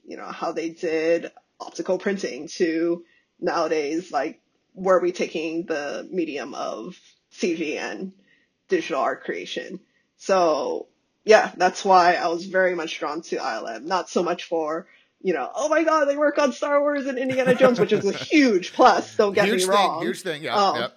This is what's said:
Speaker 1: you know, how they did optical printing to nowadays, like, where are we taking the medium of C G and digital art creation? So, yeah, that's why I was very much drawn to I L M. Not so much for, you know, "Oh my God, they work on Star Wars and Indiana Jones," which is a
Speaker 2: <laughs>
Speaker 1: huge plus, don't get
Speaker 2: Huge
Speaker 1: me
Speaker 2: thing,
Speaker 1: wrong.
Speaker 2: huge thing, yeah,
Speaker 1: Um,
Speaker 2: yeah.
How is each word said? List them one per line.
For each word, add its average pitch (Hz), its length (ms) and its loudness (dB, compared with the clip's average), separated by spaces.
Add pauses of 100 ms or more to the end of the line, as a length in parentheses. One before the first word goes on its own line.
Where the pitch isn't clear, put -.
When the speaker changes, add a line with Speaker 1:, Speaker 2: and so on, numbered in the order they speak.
Speaker 1:
you - 120 -16
know, - 100 -14
how - 260 -8
they 160 160 -6
did 165 640 -2 (260)
optical - 400 -4
printing 190 500 -4
to 170 560 -2 (360)
nowadays, 160 720 -2
like, 147 280 -4 (320)
where 185 240 2
are 170 40 4
we 175 100 0
taking 165 540 -4
the 147 480 -6
medium 147 420 -4
of - 460 -10 (300)
C 175 260 -4
G 151 220 -6
and 104 340 -10 (560)
digital 165 320 -2
art 127 240 -2
creation? - 560 -10 (380)
So, 151 680 0 (360)
yeah, 208 320 6
that's 185 260 0
why 180 340 6
I 151 120 0
was 170 160 -4
very 190 300 2
much 160 240 -6
drawn 156 240 -6
to - 160 -6
I 123 160 -4
L 110 140 -8
M. 113 180 -10
Not 175 240 -2
so 151 120 0
much 175 220 -2
for, 160 420 -4 (360)
you 185 100 0
know, 139 220 -2
"Oh 285 160 -2
my 311 120 4
God, 311 220 4
they 285 140 0
work 294 200 2
on 285 140 2
Star 285 280 0
Wars 285 260 0
and 262 120 -4
Indiana 254 360 2
Jones," 254 260 4
which 208 120 2
is 196 120 0
a 196 80 0
Speaker 2:
<laughs> - 180 -8
Speaker 1:
huge 240 440 4
plus, 226 420 4
don't 208 160 2
get 196 140 2
Speaker 2:
Huge 208 140 2
Speaker 1:
me - 0 -
Speaker 2:
thing, 185 100 0
Speaker 1:
wrong. 175 320 2
Speaker 2:
huge - 180 -4
thing, 156 220 -6
yeah, 160 120 -4
Speaker 1:
Um, 196 220 2
Speaker 2:
yeah. 120 200 -4